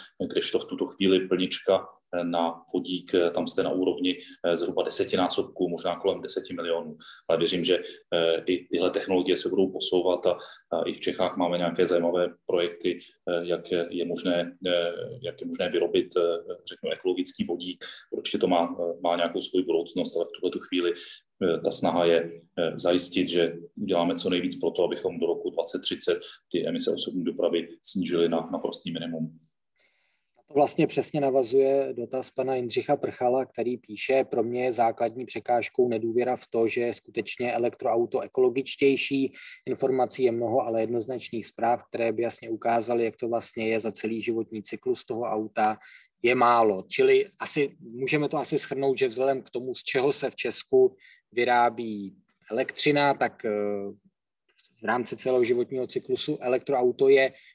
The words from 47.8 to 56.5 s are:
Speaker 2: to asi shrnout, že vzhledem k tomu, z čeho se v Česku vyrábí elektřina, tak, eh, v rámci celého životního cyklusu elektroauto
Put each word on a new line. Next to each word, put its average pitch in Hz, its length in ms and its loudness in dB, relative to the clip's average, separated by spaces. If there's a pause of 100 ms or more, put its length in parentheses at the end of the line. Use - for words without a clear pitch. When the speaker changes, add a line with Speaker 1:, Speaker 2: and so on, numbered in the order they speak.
Speaker 2:
to 156 80 -4
asi 139 200 -2
shrnout, 135 400 0
že 131 100 2
vzhledem 127 340 0
k - 80 -20
tomu, 123 260 -6
z - 80 -12
čeho 135 300 0
se 135 160 -4
v - 60 -10
Česku - 600 2 (360)
vyrábí 117 840 0 (360)
elektřina, 143 640 2
tak, - 320 -2
eh, 117 40 0 (1300)
v - 20 -10
rámci 117 320 -2
celého 127 280 2
životního 123 440 0
cyklusu - 540 -4
elektroauto 127 680 2